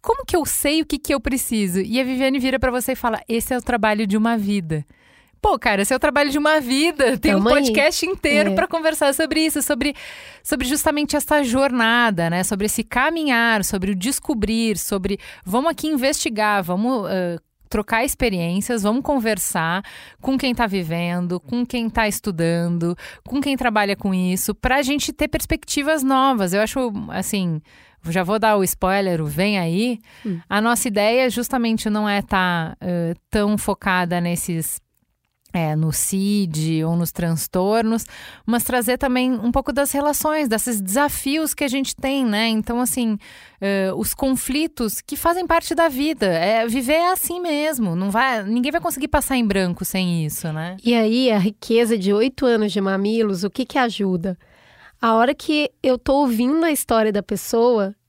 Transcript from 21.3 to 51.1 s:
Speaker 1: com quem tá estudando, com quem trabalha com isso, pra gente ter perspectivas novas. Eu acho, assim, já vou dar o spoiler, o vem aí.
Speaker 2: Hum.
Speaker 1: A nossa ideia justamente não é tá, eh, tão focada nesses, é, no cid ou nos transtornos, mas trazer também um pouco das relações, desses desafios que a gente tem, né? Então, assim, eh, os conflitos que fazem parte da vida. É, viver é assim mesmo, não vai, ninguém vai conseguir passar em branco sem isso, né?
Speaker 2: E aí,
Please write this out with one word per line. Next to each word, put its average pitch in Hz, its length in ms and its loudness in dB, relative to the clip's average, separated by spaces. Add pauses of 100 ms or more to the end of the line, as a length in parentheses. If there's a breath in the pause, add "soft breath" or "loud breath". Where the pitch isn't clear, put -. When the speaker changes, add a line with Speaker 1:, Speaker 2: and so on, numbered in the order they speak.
Speaker 1:
com 240 240 -4
quem 233 240 -4
tá 220 200 0
estudando, 170 880 0 (260 loud breath)
com 269 160 -4
quem 277 160 0
trabalha 214 400 0
com 190 200 -2
isso, 185 400 0
pra 262 260 2
gente 285 320 -2
ter 302 140 0
perspectivas 311 720 -2
novas. 262 500 2
Eu 202 100 2
acho, 233 300 0 (180)
assim, 180 520 -2 (480 soft breath)
já 180 140 0
vou 208 160 0
dar 214 180 4
o 196 60 4
spoiler, 185 580 0
o 156 60 -2
vem 190 320 0
aí. 208 400 0 (260 loud breath)
Speaker 2:
Hum. 175 140 -4 (100)
Speaker 1:
A 202 100 0
nossa 233 280 0
ideia 226 420 2
justamente 226 640 -2
não 208 180 0
é 202 140 0
tá, 175 580 0
eh, 175 320 -2 (160)
tão 208 280 2
focada 180 640 0
nesses, 170 600 -4 (720)
é, 156 240 0
no 156 140 2
cid 165 920 0
ou 165 120 0
nos 170 160 -2
transtornos, 202 960 0 (400 loud breath)
mas 226 180 0
trazer 247 340 0
também 254 340 0
um 233 200 0
pouco 269 220 0
das 277 180 0
relações, 294 560 0
desses 220 340 -2
desafios 285 720 0
que - 100 -4
a 277 40 0
gente 269 280 -2
tem, 269 300 -2
né? 214 240 0
Então, 220 320 -2
assim, 233 360 0 (420 loud breath)
eh, 196 360 0
os - 180 -4
conflitos 262 880 -2
que - 140 -10
fazem 339 320 0
parte 330 260 0
da 330 140 2
vida. 285 400 0
É, 202 400 2
viver 254 280 0
é 349 160 4
assim 359 280 -4
mesmo, 294 560 -2
não 190 160 0
vai, 233 320 0
ninguém 240 280 0
vai 330 100 -2
conseguir 311 260 -4
passar 277 300 0
em 226 100 2
branco 190 380 0
sem 175 400 0
isso, 151 280 -6
né? 165 300 -8
Speaker 2:
E 240 100 2
aí, 233 380 4